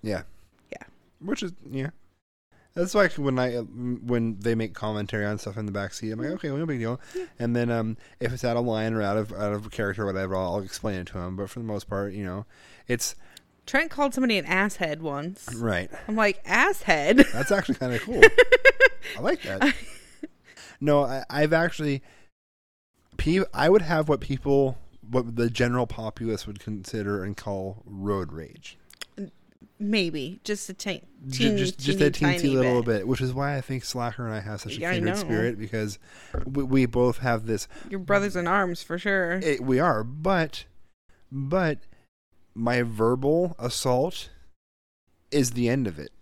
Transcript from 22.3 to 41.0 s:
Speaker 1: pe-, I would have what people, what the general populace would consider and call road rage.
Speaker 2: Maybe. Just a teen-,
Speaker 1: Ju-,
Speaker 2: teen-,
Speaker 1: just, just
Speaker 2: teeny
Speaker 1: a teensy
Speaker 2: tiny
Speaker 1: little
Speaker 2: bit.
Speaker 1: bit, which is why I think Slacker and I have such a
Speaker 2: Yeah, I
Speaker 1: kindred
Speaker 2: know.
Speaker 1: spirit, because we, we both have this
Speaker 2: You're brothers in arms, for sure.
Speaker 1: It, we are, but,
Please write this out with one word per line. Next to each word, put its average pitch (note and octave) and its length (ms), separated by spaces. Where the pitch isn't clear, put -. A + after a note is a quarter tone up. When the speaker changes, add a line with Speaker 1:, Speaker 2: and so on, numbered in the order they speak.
Speaker 1:
pe-, F3+ 260
I D3 160
would G3 120
have D#3 260
what C#3+ 140
people, C3+ 560
what A#2 260
the A#2 140
general A#2+ 380
populace A2+ 600
would G#2 140
consider G2+ 600
and G2 140
call G2 500
road G2 460
rage. - 460
Speaker 2:
Maybe. F3+ 640
Just - 260
a F#3 40
teen-, - 280
Speaker 1:
Ju-, A3 220
Speaker 2:
teen-, G#3 80
Speaker 1:
just, F#3 220
just C#3+ 180
Speaker 2:
teeny D3 100
Speaker 1:
a C#3+ 40
teensy - 80
Speaker 2:
tiny C#3+ 80
Speaker 1:
little B2+ 340
Speaker 2:
bit. A2 160
Speaker 1:
bit, F#2+ 80
which B2+ 140
is B2+ 120
why C#3+ 240
I C3 40
think C3 220
Slacker A#2+ 420
and A2 80
I - 60
have G#2 220
such G2 160
a - 20
Speaker 2:
Yeah, - 120
I - 40
Speaker 1:
kindred - 200
Speaker 2:
know. - 40
Speaker 1:
spirit, A#2 400
because G#2+ 380
we, C3+ 180
we C3 220
both A#2+ 340
have A#2 280
this A2 200
Speaker 2:
You're G3 100
brothers G3 360
in F3 120
arms, F3+ 360
for E3+ 160
sure. F#3 340
Speaker 1:
It, D3 200
we C3 160
are, C#3 240
but, D#3 640